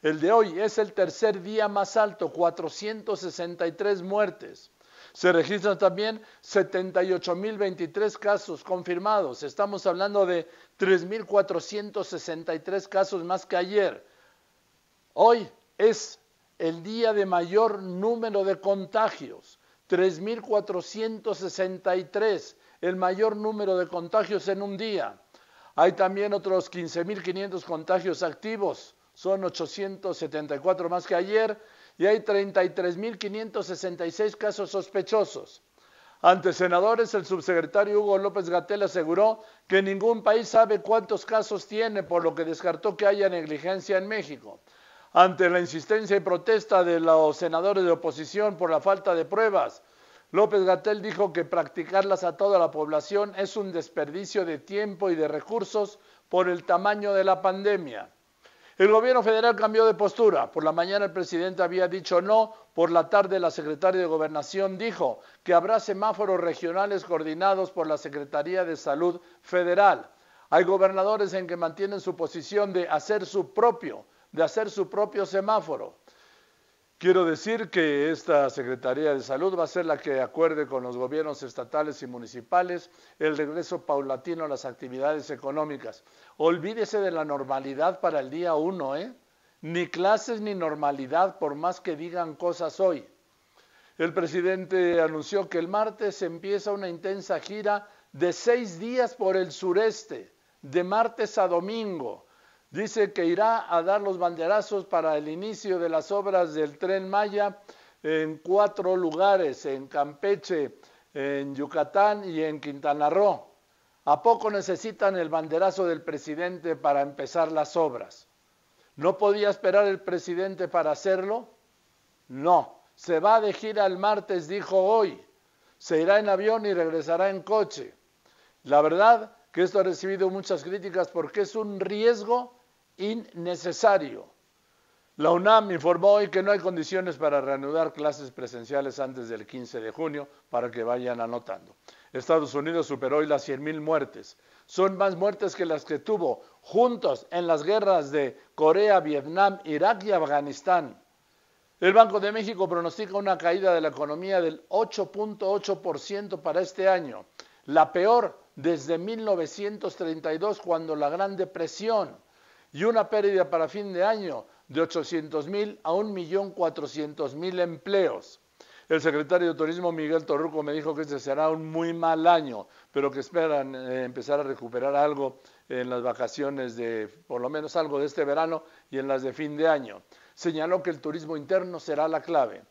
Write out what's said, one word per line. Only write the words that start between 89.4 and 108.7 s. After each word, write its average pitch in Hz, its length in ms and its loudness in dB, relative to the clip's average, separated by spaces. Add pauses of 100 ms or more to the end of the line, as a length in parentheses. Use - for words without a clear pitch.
Ni 170 240 -4
clases 208 560 0
ni 208 140 -6
normalidad, 151 840 -2
por 147 160 -4
más 165 280 -6
que 170 140 -6
digan 165 380 -8
cosas 170 460 -6
hoy. 180 280 0 (920)
El 165 120 0
presidente 180 880 0
anunció 160 500 0
que 175 100 -2
el 165 80 -4
martes 214 560 -4
empieza 190 480 -4
una 196 180 -4
intensa 190 500 -6
gira 208 480 -4 (240)
de 165 220 0
seis 233 460 0
días 240 340 -2
por 190 240 0
el 185 140 -2
sureste, 180 800 -2 (300)
de 147 200 0
martes 214 540 0
a 190 100 4
domingo. 175 760 -4 (460)
Dice 202 440 0
que 180 100 0
irá 175 500 2
a 170 80 4
dar 196 200 2
los 196 160 -2
banderazos 180 640 0
para 160 340 0
el 151 120 -4
inicio 185 500 -4
de 170 80 -2
las 160 240 -2
obras 190 420 0
del 151 240 -2
Tren 190 320 -2
Maya 202 520 -2 (420)
en 156 360 -2
cuatro 190 580 2